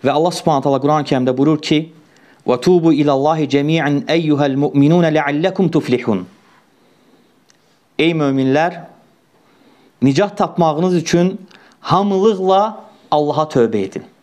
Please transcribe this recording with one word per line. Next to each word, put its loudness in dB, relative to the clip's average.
Və 2
Allah 0
Subhanahu 0
taala 0
Quran-ı 0
Kərimdə 0
buyurur 0
ki: -2
"Və 0
tubu 2
ilallahi 2
cemi'an 0
eyyuhal 0
mu'minun 2
la'allakum -2
tuflihun." -2
Ey 2
möminlər, -2
nicat 0
tapmağınız 0
üçün -2
hamılıqla 0
Allaha 0
tövbə 0
edin. -6